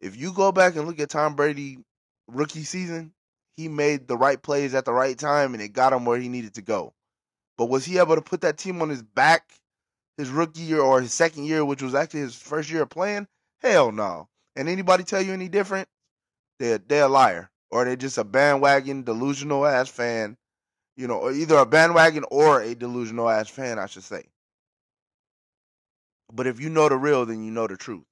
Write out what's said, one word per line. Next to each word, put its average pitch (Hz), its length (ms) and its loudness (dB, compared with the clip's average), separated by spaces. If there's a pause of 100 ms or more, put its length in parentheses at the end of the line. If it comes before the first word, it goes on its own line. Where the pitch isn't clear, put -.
if 95 160 -12
you 160 160 -10
go 196 180 2
back 180 240 4
and 151 120 -4
look 165 120 -10
at 147 120 -6
Tom 151 260 -2
Brady 143 420 -2 (480)
rookie 147 380 -6
season, 165 480 -10 (440)
he 160 120 -12
made 147 400 -2
the 123 80 -2
right 131 240 2
plays 143 340 -4
at 131 100 0
the 120 80 -4
right 127 240 0
time, 143 380 0
and 110 80 -10
it 104 100 -12
got 127 200 4
him 123 120 -2
where 120 140 0
he 123 100 -8
needed 123 260 -10
to 110 80 -16
go. 92 300 -4 (640)
But 117 100 0
was 131 180 0
he 180 140 -2
able 160 180 6
to 160 40 0
put 170 200 -6
that 156 180 -2
team 180 240 -6
on 160 60 -2
his 135 140 -8
back 143 500 2 (640)
his 139 140 -8
rookie 160 320 -4
year 160 180 -2
or 135 200 6
his 123 120 -8
second 156 320 -2
year, 156 200 0
which 139 180 -4
was 131 120 -6
actually 151 260 -2
his 127 140 -10
first 151 340 -8
year 160 140 -2
of 131 80 -4
playing? 202 380 -6 (340)
Hell 165 300 4
no. 98 360 -6 (280)
And 139 120 -6
anybody 185 360 2
tell 190 180 -4
you 190 100 -6
any 185 160 -8
different, 190 400 -4 (720)
they're, 117 200 -2
they're 143 260 2
a 135 40 6
liar. 113 420 2 (200)
Or 123 140 0
they're 127 120 -4
just 131 220 -8
a 113 60 -2
bandwagon, 139 800 2
delusional-ass 139 840 -2
fan 117 480 -6 (640)
you 127 80 -10
know, 123 80 -4
or 113 180 -4
either 156 240 2
a 139 80 8
bandwagon 160 640 4
or 143 320 6
a 113 140 -6
delusional 120 560 -4
ass 107 180 0
fan, 123 300 -8
I 98 80 -6
should 95 160 -18
say. - 220 -14 (2000)
But 123 160 -4
if 120 120 -8
you 151 80 -8
know 156 200 4
the 139 80 2
real, 135 280 2
then 113 200 -8
you 110 80 -10
know 113 160 -4
the 95 80 -10
truth. 95 340 -14